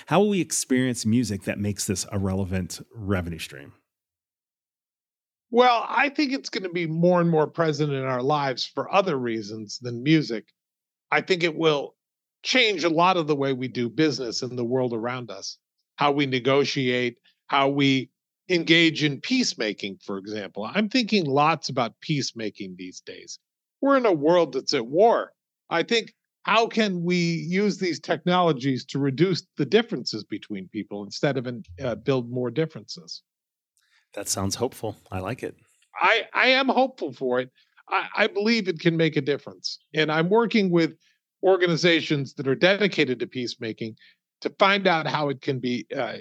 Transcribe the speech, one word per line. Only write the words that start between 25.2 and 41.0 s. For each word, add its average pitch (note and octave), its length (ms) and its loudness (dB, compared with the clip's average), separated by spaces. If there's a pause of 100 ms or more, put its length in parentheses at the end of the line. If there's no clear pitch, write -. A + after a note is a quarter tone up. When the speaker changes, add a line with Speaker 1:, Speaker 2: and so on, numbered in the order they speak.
Speaker 2:
I E3 140 0
think, A3 300 -2 (280)
how A3 240 2
can G#3 380 0
we F3+ 120 2
use E3+ 600 0
these E3+ 220 -2
technologies D#3 840 0
to - 120 -6
reduce C#3+ 480 0 (100)
the D3 100 0
differences C3 580 0
between G2 460 -10
people G2+ 340 -8
instead C3+ 320 -2
of, B2 100 -4 (340)
uh, B2 140 -4
build A#2+ 340 -2
more B2 220 -4
differences? - 720 -8 (920)
Speaker 1:
That G2+ 140 -10
sounds G2 260 -2
hopeful. A#2 420 -6 (140)
I F#2+ 80 -8
like G2 240 -8
it. - 140 -10 (440)
Speaker 2:
I, G#3 320 2
I A3 140 2
am C4 220 4
hopeful A3+ 440 0
for B2+ 280 -2
it. B2+ 100 -8 (380)
I, F#3 180 -2 (100)
I G#3 120 4
believe G#3 400 0
it E3 100 -6
can E3 180 2
make D#3+ 200 0
a D3+ 40 2
difference. C3 600 -6 (120)
And D3+ 200 0
I'm E3 160 0
working G#3+ 420 2
with E3 240 2 (480)